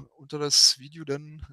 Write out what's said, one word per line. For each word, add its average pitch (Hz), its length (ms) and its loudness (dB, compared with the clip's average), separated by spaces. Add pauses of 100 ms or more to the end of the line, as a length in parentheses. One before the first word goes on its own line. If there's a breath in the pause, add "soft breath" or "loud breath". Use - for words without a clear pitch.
(180)
unter 147 220 -10
das - 400 4
Video 151 240 -18
dann, 147 500 -8